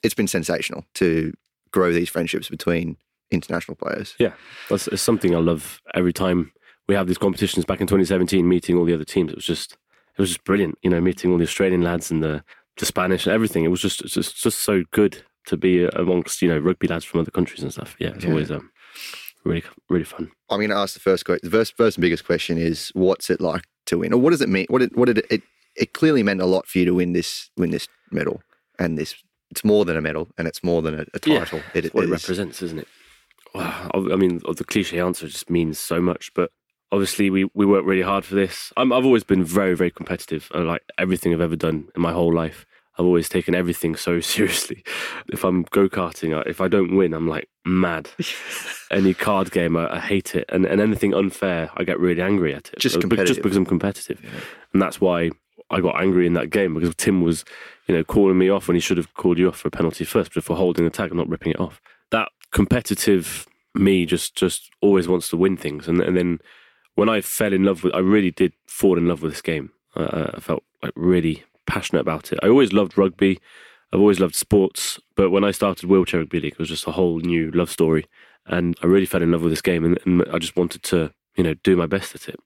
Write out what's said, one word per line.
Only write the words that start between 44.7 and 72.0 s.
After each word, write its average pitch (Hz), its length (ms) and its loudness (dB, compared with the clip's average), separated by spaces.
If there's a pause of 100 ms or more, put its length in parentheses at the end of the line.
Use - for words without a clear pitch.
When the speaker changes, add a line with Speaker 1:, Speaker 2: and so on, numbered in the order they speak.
Speaker 2:
If - 120 -6
I'm 92 180 2
go-karting, 85 760 0
I, 78 120 -4
if 87 120 -8
I 95 80 0
don't 92 280 2
win, 87 180 4
I'm, 80 140 -4
like, 78 200 -6 (160)
mad. 87 460 0 (400)
Speaker 1:
<laughs> - 400 -12
Speaker 2:
Any 95 240 2
card 95 380 -2
game, 85 240 0
I, 82 200 -2
I 90 40 -6
hate - 340 -2
it. - 160 -2
And, 90 160 2
and 98 140 2
anything 104 340 2
unfair, 92 600 -2
I 92 80 -2
get - 140 -2
really 87 220 2
angry 92 340 2
at 71 180 -14
it. - 60 -16
Speaker 1:
Just - 180 0
Speaker 2:
Uh, - 20 2
be-, 90 40 2
Speaker 1:
competitive. 95 340 2
Speaker 2:
just - 60 -8
because 98 140 2
I'm 95 100 4
competitive. - 560 -4
Speaker 1:
Yeah. 53 80 -18 (420)
Speaker 2:
And 95 100 4
that's 87 180 -2
why 87 300 2 (400)
I 95 100 0
got 85 200 0
angry 90 260 4
in 85 80 2
that 71 160 -2
game, 95 240 0
because 80 220 -2
Tim 95 260 2
was, 82 220 0 (420)
you 95 100 2
know, 82 80 0
calling 98 340 4
me 92 120 4
off 98 180 0
when 90 60 2
he 87 60 4
should 90 160 0
have 85 180 -6
called 87 240 0
you 90 100 4
off 85 100 -4
for - 100 -6
a - 40 -6
penalty 82 320 -2
first, - 300 -2
but 85 100 -4
for 85 120 -4
holding 87 280 2
the 82 60 2
tag 92 200 -6
and 85 80 -4
not 85 100 -2
ripping - 240 -4
it - 80 -4
off. 85 200 -6 (300)
That 110 180 0 (220)
competitive 101 960 0 (280)
me 98 300 4
just, 82 300 -4
just - 340 -2 (140)
always 95 260 6
wants 87 220 0
to 85 60 -4
win 92 200 2
things. 73 320 -8
And, 87 140 2
and 87 140 0
then 87 240 0 (560)
when 104 120 4
I 110 120 0
fell 101 320 -2
in 95 120 2
love 95 200 2
with, 90 100 0
I 90 60 0
really 95 320 4
did 92 200 0 (140)
fall 92 320 2
in 85 80 2
love 82 160 0
with 78 100 -4
this - 100 -12
game. 78 280 -6 (240)
Uh, - 400 -2
I - 60 -14
felt, - 240 -4 (180)
like, - 140 -8
really 82 480 2 (220)
passionate - 340 -2